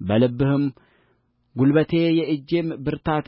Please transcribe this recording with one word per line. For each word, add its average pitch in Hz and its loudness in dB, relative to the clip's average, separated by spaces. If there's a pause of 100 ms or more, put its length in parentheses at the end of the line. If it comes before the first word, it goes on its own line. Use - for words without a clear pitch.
በልብህም 123 0 (920)
«ጉልበቴ 143 2 (220)
የእጄም 160 -2 (120)
ብርታት 147 -4